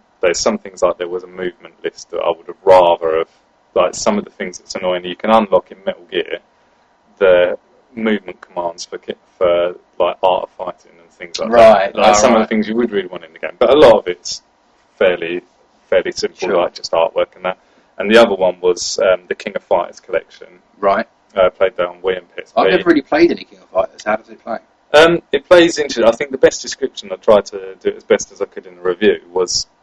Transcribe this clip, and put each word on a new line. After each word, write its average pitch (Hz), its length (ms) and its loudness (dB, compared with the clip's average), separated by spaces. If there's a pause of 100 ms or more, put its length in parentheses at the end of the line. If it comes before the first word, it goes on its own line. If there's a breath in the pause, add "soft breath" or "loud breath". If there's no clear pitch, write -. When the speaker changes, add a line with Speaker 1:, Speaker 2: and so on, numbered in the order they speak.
(220)
Speaker 1:
there's 87 180 -2
some 110 200 -4
things, 92 240 -8
like, 87 160 -2
there 87 80 -8
was 90 160 -8
a 90 40 -20
movement 90 460 -12 (100)
list - 280 -12
that 85 80 -8
I 82 100 -4
would 85 160 -8
have 87 180 -18
rather 85 540 4
have, 82 120 -4 (440)
like, 90 220 0
some 104 240 -4
of 95 60 -8
the - 40 -20
things 92 300 -14
that's - 160 -20
annoying 90 300 -6
you 90 100 -10
can 107 160 -6
unlock 95 400 0
in 92 120 -20
Metal - 280 -8
Gear, 85 260 -6 (800)
the 90 400 2 (380)
movement 104 460 -6
commands 87 440 -12
for - 140 -14
ki-, - 160 -14 (240)
for, 87 360 0 (220)
like, 90 240 -2
Art 90 220 0
of - 80 -14
Fighting - 400 -16 (100)
and 85 80 -20
things - 300 -16
like 98 100 -6
Speaker 2:
Right, 110 420 6
Speaker 1:
that. - 40 -18
Like, 104 120 2
Speaker 2:
right, 104 80 4
Speaker 1:
some 117 180 2
of - 20 4
the 110 60 4
Speaker 2:
right. 110 80 -4
Speaker 1:
things 107 180 -2
you 110 80 -8
would 117 160 -2
really 98 160 -6
want 85 160 -16
in - 100 -20
the - 60 -20
game, 82 180 -12
but 120 160 2
a 147 40 4
lot 120 200 8
of - 100 -6
it's - 360 -10 (560)
fairly, 87 420 -2 (460)
fairly 90 240 -2
simple, - 360 -8
Speaker 2:
Sure. 95 100 -2
Speaker 1:
like, - 180 -2
just - 160 -14
artwork 85 440 -2
and 92 100 -14
that. 92 120 -6 (400 soft breath)
And 101 120 -6
the 113 100 6
other 104 160 4
one 90 260 -2
was, 90 380 -2
um, 90 280 0
the - 80 -8
King 101 200 -12
of - 80 -8
Fighters - 360 -4
collection. - 600 -10 (160)
Speaker 2:
Right. 101 300 -2 (280)
Speaker 1:
Uh, 95 140 2
played 95 260 -2
that 90 100 -4
on 87 160 -12
Wii 92 160 -4
and - 180 -18
P 90 60 -16
S - 120 -20
P. - 80 0
Speaker 2:
I've 190 100 2
never 175 180 0
really 151 120 2
played 160 280 2
any 104 140 -6
King 92 160 -20
of 92 100 -20
Fighters. - 340 -6
How 107 120 -2
does - 140 -14
it 107 120 -20
play? 113 160 -10 (360)
Speaker 1:
Um, 165 280 4 (100)
it 139 160 -4
plays 170 300 6
into, 120 300 -2
I 117 40 6
think 135 200 -10
the 131 80 -8
best - 220 2
description 117 500 -10
I 92 60 -8
tried 104 300 2
to 95 280 -14
do 101 140 -6
it - 80 -6
as - 60 -20
best - 280 -2
as 95 100 -18
I 98 40 -2
could - 200 -14
in 90 120 -20
the 87 40 -20
review 90 400 0 (100)
was, 90 360 -4 (160)